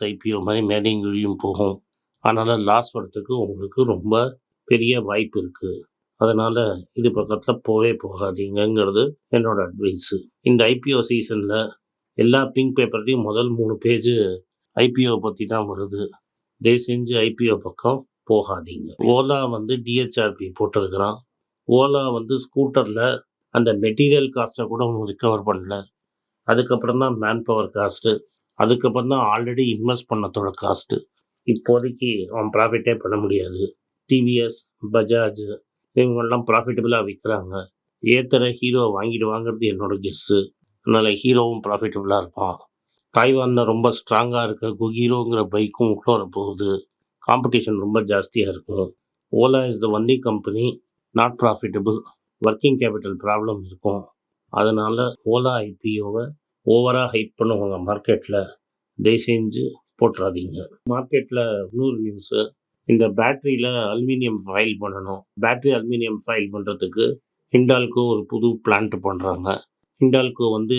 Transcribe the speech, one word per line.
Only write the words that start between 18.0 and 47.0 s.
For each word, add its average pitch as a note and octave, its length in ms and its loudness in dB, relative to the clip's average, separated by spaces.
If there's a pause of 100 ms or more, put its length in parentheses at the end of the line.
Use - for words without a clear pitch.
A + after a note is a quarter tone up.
போகாதீங்க. F#2 640 -2 (200)
Ola C3 280 4 (120)
வந்து A2 240 -4 (100)
டி A#2+ 140 -4
ஹெச் A#2+ 240 -4
ஆர் G#2 160 0
பி F#2+ 140 -8
போட்டிருக்கிறான். G2+ 640 -2 (500)
Ola C#3 340 4 (140)
வந்து A2+ 200 -4 (100)
ஸ்கூட்டர்ல B2+ 560 0 (540)
அந்த A#2 140 4 (120)
மெட்டீரியல் C#3 520 4
காஸ்ட்டை A#2+ 340 -4
கூட A2+ 180 -4
ஒண்ணும் A2 240 -4
ரிகவர் G#2 380 0
பண்ணல. F#2+ 280 -4 (720)
அதுக்கப்புறம் A#2+ 560 2
தான் B2+ 140 -2
மேன் A2 280 -2
பவர் G#2+ 300 0
காஸ்ட்டு, G2+ 360 -2 (480)
அதுக்கப்புறம் B2 540 2
தான் C3 140 2
already A#2+ 420 0
இன்வெஸ்ட் A#2 400 -2
பண்ணதோட G2+ 400 -2 (120)
காஸ்ட்டு. - 360 -2 (500)
இப்போதைக்கு B2 640 0 (160)
அவன் G#2+ 260 -4
ப்ராஃபிட்டே A2 440 2
பண்ண F#2+ 200 -4
முடியாது. G2 460 -2 (460)
டி C3+ 140 6
வி B2 200 2
எஸ், A2+ 160 -6 (340)
Bajaj A2 460 2 (560)
இவங்கெல்லாம் A#2+ 520 0
ப்ராஃபிட்டபிளா A#2 560 0
விக்கிறாங்க. G2 500 -6 (500)
ஏத்தர B2 400 4 (140)
ஹீரோ B2 340 2
வாங்கிடுவாங்கிறது A2 800 -4
என்னோட G2 320 -2
கெஸ்ஸு. G2 380 0 (460)
அதனால A2 220 4 (140)
ஹீரோவும் A#2 420 2
ப்ராஃபிட்டபிளா G2+ 580 -2
இருப்பான். F2 380 -6 (540)
தாய்வான்ல B2 520 4
ரொம்ப A2+ 260 2
ஸ்ட்ராங்கா A#2+ 520 0
இருக்க G#2+ 360 -4
Gogiro-ங்கிற A#2 680 0
பைக்கும் G#2+ 460 0
உள்ள G2+ 120 -10
வர A2 260 2
போகுது. G2+ 400 -4 (520)